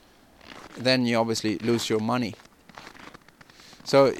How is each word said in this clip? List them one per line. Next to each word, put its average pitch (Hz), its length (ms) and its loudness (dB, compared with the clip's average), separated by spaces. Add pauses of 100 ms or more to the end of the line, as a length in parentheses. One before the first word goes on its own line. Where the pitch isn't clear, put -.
(800)
then 127 260 2
you 117 140 2
obviously 113 400 -2
lose 113 320 -2
your 110 100 0
money. 117 340 -4 (1500)
So 139 360 4